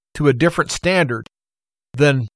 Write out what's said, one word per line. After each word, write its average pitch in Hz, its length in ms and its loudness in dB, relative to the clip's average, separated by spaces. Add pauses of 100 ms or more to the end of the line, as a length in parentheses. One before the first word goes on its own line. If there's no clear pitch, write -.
(160)
to 147 120 0
a 135 60 4
different 160 380 0
standard 156 560 -2 (640)
than 131 420 2